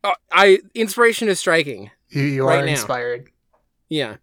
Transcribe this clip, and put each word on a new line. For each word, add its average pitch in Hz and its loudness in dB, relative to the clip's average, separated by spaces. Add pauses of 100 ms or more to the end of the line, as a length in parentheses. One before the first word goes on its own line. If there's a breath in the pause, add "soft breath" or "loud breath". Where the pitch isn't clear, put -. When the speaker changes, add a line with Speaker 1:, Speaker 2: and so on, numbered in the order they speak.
Speaker 1:
uh, 202 -2 (200)
I, 190 6 (160)
inspiration 226 0
is 185 0
striking 135 -2 (200)
Speaker 2:
You, 143 -4
you 135 -2
Speaker 1:
right 131 2
Speaker 2:
are 139 -2
Speaker 1:
now. 151 -2
Speaker 2:
inspired. 123 -6 (600)
Speaker 1:
Yeah. 135 -6